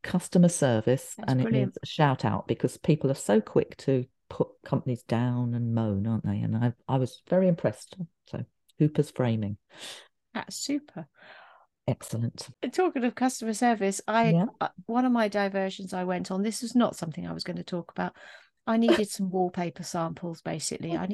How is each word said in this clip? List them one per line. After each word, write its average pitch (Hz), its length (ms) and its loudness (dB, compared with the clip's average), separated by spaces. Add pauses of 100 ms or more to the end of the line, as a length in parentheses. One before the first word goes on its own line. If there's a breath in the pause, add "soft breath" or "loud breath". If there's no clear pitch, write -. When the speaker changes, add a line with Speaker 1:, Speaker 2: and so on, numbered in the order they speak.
Speaker 1:
customer 175 460 4
service, 127 680 2
Speaker 2:
That's - 140 -4
Speaker 1:
and 127 100 4
it - 40 2
Speaker 2:
brilliant. - 240 2
Speaker 1:
needs - 140 -10
a - 40 -12
shout 143 380 2
out 107 240 0
because - 300 0
people 151 320 2
are 139 40 0
so 214 260 2
quick - 380 0
to 131 280 0 (240)
put - 180 0 (160)
companies - 380 -2
down 120 520 0
and 117 200 -2
moan, 107 320 0
aren't 113 180 -2
they? 101 160 -2
And 110 160 0
I, 120 160 2 (160)
I 127 80 0
was 131 320 -2
very 185 180 4
impressed. - 500 0 (300)
So - 180 -8 (340)
Hooper's 151 320 2
Framing. 110 480 -2 (760 loud breath)
Speaker 2:
That's - 240 -10
super. 285 500 -8 (800 loud breath)
Speaker 1:
Excellent. - 640 -4 (140)
Speaker 2:
And 254 100 -4
talking 311 320 0
of 247 100 0
customer 240 380 -2
service, 208 560 2
I, 226 220 4
Speaker 1:
Yeah. 170 160 4 (140)
Speaker 2:
uh, - 80 -2 (180)
one 240 180 0
of 254 80 4
my 226 160 2
diversions 196 640 -2
I 185 120 -4
went 180 260 -4
on, 196 120 -2
this 214 200 -4
is 233 120 -8
not 240 220 4
something 170 300 -8
I 165 60 -8
was 165 120 -8
gonna 175 180 -8
talk 170 280 -8
about. 180 260 -6 (500 loud breath)
I 226 120 0
needed 226 320 4
some 190 180 -4
wallpaper 180 540 -2
samples, 165 580 -6
basically. 165 560 -6
I 180 80 -4
Speaker 1:
Okay. 190 100 -4